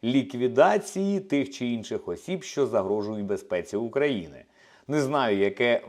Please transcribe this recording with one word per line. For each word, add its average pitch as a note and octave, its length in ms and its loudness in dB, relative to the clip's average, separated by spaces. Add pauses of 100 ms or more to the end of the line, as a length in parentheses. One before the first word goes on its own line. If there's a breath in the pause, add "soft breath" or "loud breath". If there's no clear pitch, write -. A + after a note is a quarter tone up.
ліквідації C#3+ 1160 2
тих C#3+ 300 0
чи - 160 -6
інших A2+ 420 -4
осіб, E3+ 340 -6
що C#3 240 0
загрожують G#2 600 -2
безпеці F#2+ 500 -4
України. A2 680 -2 (440 soft breath)
Не D3 120 0
знаю, C3 380 2
яке A2+ 500 2